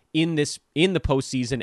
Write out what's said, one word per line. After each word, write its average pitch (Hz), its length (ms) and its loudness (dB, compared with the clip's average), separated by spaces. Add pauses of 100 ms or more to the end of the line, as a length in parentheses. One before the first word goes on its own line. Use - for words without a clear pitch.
(140)
in 165 220 2
this, 147 220 -2 (160)
in 180 200 2
the 151 60 0
postseason 127 640 -2